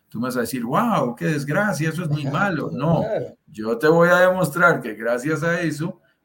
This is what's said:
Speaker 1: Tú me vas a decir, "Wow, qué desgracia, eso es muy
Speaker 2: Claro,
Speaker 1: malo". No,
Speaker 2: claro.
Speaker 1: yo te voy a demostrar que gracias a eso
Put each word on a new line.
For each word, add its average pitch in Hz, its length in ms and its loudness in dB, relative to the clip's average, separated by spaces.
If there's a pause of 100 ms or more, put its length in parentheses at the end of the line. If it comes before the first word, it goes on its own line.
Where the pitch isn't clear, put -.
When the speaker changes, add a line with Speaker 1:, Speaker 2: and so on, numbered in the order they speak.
Speaker 1:
Tú 110 100 -10
me 120 80 -2
vas 123 80 -6
a 123 60 0
decir, 117 240 -4
"Wow, 165 500 0
qué 170 120 -4
desgracia, 156 600 0
eso 160 160 -4
es 160 60 -4
muy 147 140 -2
Speaker 2:
Claro, 139 100 -4
Speaker 1:
malo". 175 400 -2
No, 156 260 0
Speaker 2:
claro. 190 380 -4 (100)
Speaker 1:
yo 110 300 -4
te - 100 2
voy 170 220 6
a 180 100 6
demostrar 175 600 4
que 110 120 -8
gracias 123 480 -2
a 170 200 0
eso 156 400 -4 (240)